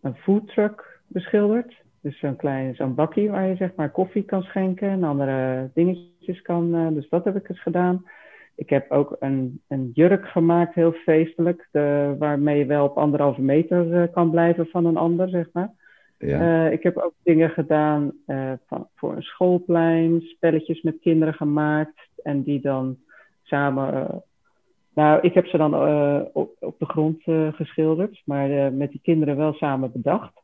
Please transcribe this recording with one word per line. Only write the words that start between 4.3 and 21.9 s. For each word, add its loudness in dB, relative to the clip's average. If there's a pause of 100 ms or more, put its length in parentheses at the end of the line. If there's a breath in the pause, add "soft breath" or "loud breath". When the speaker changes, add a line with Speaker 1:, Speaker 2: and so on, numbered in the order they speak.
Speaker 1:
schenken -4
en -2
andere -2
dingetjes -4
kan, -2
eh, 0
dus -6
dat 0
heb -2
ik -8
eens -12
gedaan. 0 (520 loud breath)
Ik -10
heb 0
ook 0
een, -4
een -6
jurk 4
gemaakt, 2
heel 2
feestelijk, 0
de, 0
waarmee 0
je 2
wel 2
op 0
anderhalve 2
meter, 2
eh, 0
kan 2
blijven 2
van -2
een 2
ander, 0
zeg -4
maar. -4 (480 soft breath)
Speaker 2:
Ja. 2
Speaker 1:
Eh, 2
ik -4
heb 0
ook -4
dingen 4
gedaan, 0 (140)
eh, -6 (140)
van, -10
voor -8
een -10
schoolplein, 2
spelletjes -2
met -2
kinderen 2
gemaakt -2 (140)